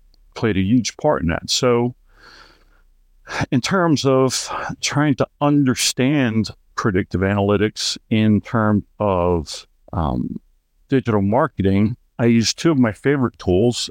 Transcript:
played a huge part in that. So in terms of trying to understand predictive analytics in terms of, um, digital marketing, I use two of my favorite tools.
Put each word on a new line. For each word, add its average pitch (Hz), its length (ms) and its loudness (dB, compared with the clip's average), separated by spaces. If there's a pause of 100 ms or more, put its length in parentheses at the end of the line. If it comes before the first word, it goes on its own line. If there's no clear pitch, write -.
(340)
played 107 240 -2
a 95 40 0
huge 113 360 0
part - 240 -2
in - 80 -2
that. - 220 -4
So 123 440 0 (1600)
in 127 100 2
terms 170 440 2
of 131 440 2 (320)
trying 143 340 0
to - 120 -2 (120)
understand 131 1080 0 (260)
predictive 92 460 -2
analytics 101 760 0 (120)
in 107 320 2
terms 107 420 0 (160)
of, 90 640 -2 (280)
um, 67 480 -4 (480)
digital 117 320 0
marketing, 101 760 0 (240)
I 117 60 2
use 117 280 2
two - 160 0
of 156 80 2
my 120 140 2
favorite 135 480 -2
tools. 104 520 0